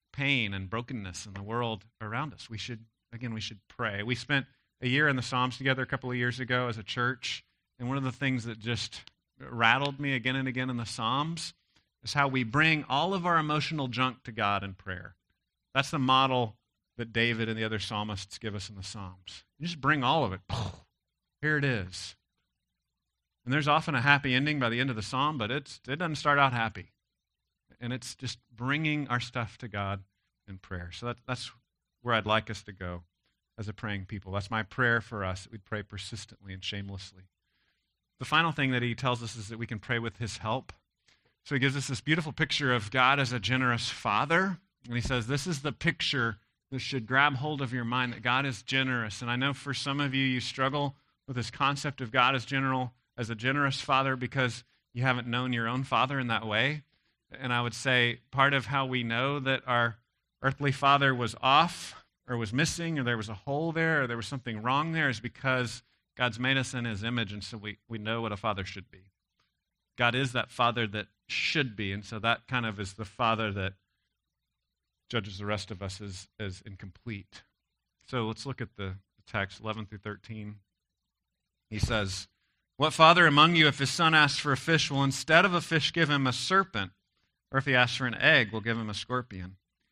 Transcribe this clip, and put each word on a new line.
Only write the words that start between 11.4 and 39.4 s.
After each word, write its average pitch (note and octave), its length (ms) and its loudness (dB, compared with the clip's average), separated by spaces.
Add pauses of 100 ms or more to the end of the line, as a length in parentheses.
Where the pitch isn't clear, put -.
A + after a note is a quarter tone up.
is - 100 -6
how C#3+ 140 4
we C3 160 2
bring D3+ 460 4
all D#3 240 2
of F3 120 0
our E3+ 120 4
emotional D3+ 500 0
junk B2 360 -2
to B2 80 -12
God G2+ 320 0
in G2 100 -8
prayer. F#2 420 -12 (580)
That's C3+ 180 0
the D#3 80 -2
model C3 560 2 (420)
that A#2 160 -8
David A#2 360 0
and A2 80 -4
the A2 60 -2
other A2 160 -2
psalmists G#2 580 -6
give G#2+ 160 -8
us G2+ 160 -8
in G#2 60 -18
the F#2+ 80 -10
Psalms. F#2+ 600 -14 (140)
You D3 80 -8
just E3+ 160 -8
bring C#3+ 220 2
all C#3+ 200 4
of F#2+ 100 -2
it. F#2 160 -8
<sighs> - 920 -10
Here D3+ 160 2
it C#3+ 80 0
is. G2+ 500 -4 (1300)
And A#2+ 80 -4
there's D3 160 2
often D#3 280 4
a A#2+ 60 2
happy C#3 340 4
ending D3 240 2
by B2 100 2
the A#2 100 0
end C3 120 0
of A2+ 40 -4
the G#2+ 60 -4
psalm, C#3 380 0
but G#2+ 100 -2
it's, C#3+ 380 -6
it - 80 -4
doesn't D#3+ 220 -4
start C#3+ 200 4
out C3+ 160 6
happy. A2+ 380 -4 (880)
And A#2+ 120 -6
it's B2 220 -8
just - 240 -10 (180)
bringing D3 520 0
our B2 120 0
stuff - 400 -6
to B2 80 -10
God G2+ 360 -4 (440)
in G2 120 -12
prayer. F2 340 -10
So A#2+ 140 -10
that, A#2+ 100 -6 (100)
that's - 220 -8 (540)
where A#2+ 100 0
I'd G#2+ 140 2
like G#2+ 240 2
us G2+ 120 -10
to - 80 -16
go F2+ 300 -10 (560)
as G#2 100 -8
a G#2+ 60 -6
praying G2+ 320 -6
people. F#2+ 280 -10
That's G2+ 180 -4
my A2 100 0
prayer A#2 400 2
for G#2 240 -6
us, F#2 180 -4
that - 80 -20
we'd G#2+ 140 -16
pray G#2 160 -6
persistently G2 720 -12
and F#2+ 100 -12
shamelessly. G2 600 -10 (960)
The C3 60 -10
final D#3+ 260 4
thing C#3 200 2
that B2 120 2
he A#2+ 100 0
tells A#2+ 300 -2
us A2+ 120 -10
is G#2+ 120 -12